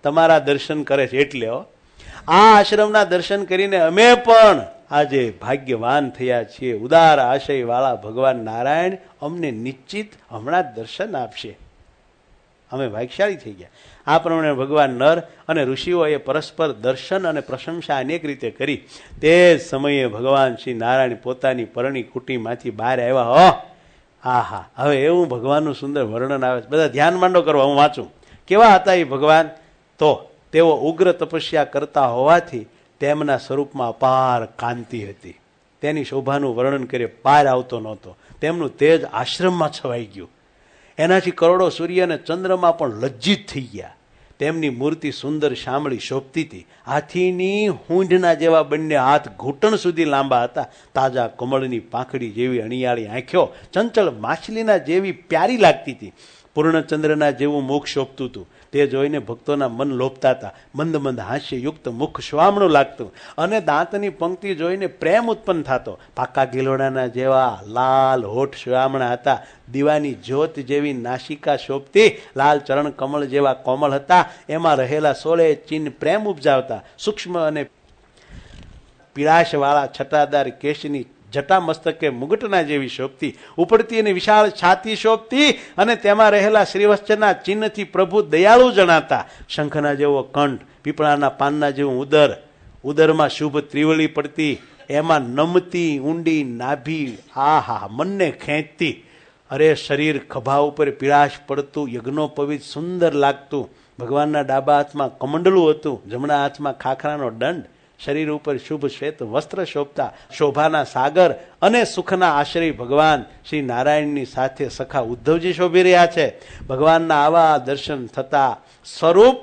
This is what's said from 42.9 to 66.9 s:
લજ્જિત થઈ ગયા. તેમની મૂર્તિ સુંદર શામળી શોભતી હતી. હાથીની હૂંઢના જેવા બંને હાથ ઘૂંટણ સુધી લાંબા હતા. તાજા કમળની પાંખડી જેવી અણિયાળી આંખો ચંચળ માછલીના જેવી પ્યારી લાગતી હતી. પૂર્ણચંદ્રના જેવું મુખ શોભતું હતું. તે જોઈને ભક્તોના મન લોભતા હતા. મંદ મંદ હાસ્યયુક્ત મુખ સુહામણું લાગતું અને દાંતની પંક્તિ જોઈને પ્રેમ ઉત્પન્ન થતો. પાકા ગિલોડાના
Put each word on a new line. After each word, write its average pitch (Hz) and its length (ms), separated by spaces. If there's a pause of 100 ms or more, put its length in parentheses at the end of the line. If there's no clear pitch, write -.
લજ્જિત 127 580
થઈ 143 120
ગયા. 104 340 (440)
તેમની 156 300
મૂર્તિ 143 420
સુંદર 147 420
શામળી 131 460
શોભતી 135 440
હતી. 90 220 (220)
હાથીની 185 800
હૂંઢના 180 680
જેવા 160 300
બંને 151 320
હાથ 143 340
ઘૂંટણ 139 460
સુધી 165 300
લાંબા 139 380
હતા. 127 240 (280)
તાજા 131 320
કમળની 127 520
પાંખડી 120 520
જેવી 123 280
અણિયાળી 120 480
આંખો 127 480 (180)
ચંચળ 208 380
માછલીના 185 640
જેવી 175 340
પ્યારી 170 460
લાગતી 160 340
હતી. 107 220 (400)
પૂર્ણચંદ્રના 151 760
જેવું 143 340
મુખ 139 220
શોભતું 135 420
હતું. 98 220 (220)
તે 143 160
જોઈને 139 320
ભક્તોના 127 480
મન 123 220
લોભતા 131 420
હતા. 110 220 (220)
મંદ 156 200
મંદ 139 240
હાસ્યયુક્ત 135 680
મુખ 127 340
સુહામણું 190 480
લાગતું 135 440 (240)
અને 196 240
દાંતની 175 480
પંક્તિ 180 460
જોઈને 175 320
પ્રેમ 220 440
ઉત્પન્ન 190 300
થતો. 123 380 (160)
પાકા 131 300
ગિલોડાના 131 640